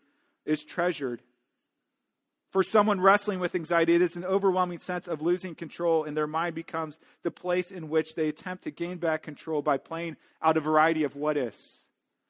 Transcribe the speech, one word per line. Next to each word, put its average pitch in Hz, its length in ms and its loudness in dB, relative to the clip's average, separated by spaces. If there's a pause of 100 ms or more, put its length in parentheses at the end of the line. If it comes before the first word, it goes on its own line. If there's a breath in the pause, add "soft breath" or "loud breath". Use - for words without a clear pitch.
(440)
is 151 180 -2
treasured." 143 600 -4 (1300)
For 190 120 2
someone 208 380 2
wrestling 196 380 4
with 180 160 -2
anxiety, 170 400 2
it 170 80 4
is 175 120 0
an 175 120 -8
overwhelming 185 520 2
sense 180 300 -8
of 151 140 -6
losing 180 320 -2
control, 165 500 0
and 151 100 -6
their 151 120 0
mind 160 280 -4
becomes 160 440 -8 (240 soft breath)
the 175 80 -2
place 180 400 -4
in 170 180 -10
which 160 260 0
they 156 140 0
attempt 180 360 -6
to 156 60 -6
gain 175 280 -6
back 156 240 -2
control 151 400 -6
by 143 160 2
playing 165 400 -8 (240 soft breath)
out 160 160 4
a - 20 4
variety 156 420 4
of 143 140 -2
what-ifs. 143 720 -4 (420)